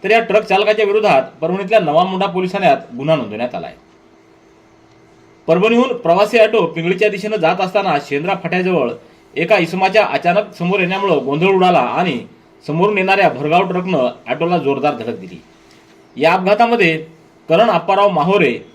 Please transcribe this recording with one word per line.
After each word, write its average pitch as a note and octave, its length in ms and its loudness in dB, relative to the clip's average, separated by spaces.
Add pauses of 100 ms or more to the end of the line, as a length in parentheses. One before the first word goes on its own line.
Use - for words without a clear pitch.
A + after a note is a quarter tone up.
तर G3+ 80 0
या A3+ 80 6
ट्रक G3 240 0
चालकाच्या G#3 420 0
विरोधात G3 380 2 (180)
परभणीतल्या F#3+ 380 0
नवा D#3+ 240 2
मुंडा F#3+ 220 -2
पोलीस F#3 260 -4
ठाण्यात F#3 260 0 (200)
गुन्हा D3+ 180 0
नोंदवण्यात A2+ 400 -6
आलाय. D#2 180 -10 (1700)
परभणीहून A3+ 500 2
प्रवासी A3 400 2
ऑटो G#3+ 280 4
पिंगळीच्या F3+ 440 -2
दिशेनं G#3 280 -6
जात F3 240 0
असताना F#3 380 0
शेंद्रा D3+ 440 -4
फाट्याजवळ F3 460 -2 (460)
एका E3+ 220 2
इसमाच्या F#3 480 0
अचानक F#3 540 -2
समोर F3+ 200 -2
येण्यामुळं F3+ 460 -2
गोंधळ D3+ 220 0
उडाला F3+ 320 4
आणि B2+ 400 -2 (480)
समोरून F#3 300 0
येणाऱ्या F#3+ 320 2
भरधाव D3+ 420 0
ट्रकनं F3 380 -2 (180)
ऑटोला E3 300 -2
जोरदार C#3+ 380 -2
धडक A2+ 240 -8
दिली. F2+ 220 -18 (800)
या D#3+ 120 4
अपघातामध्ये F#3+ 720 2 (440)
करण G#3 200 4
आप्पाराव G3 400 2
माहोरे E3+ 500 0 (160)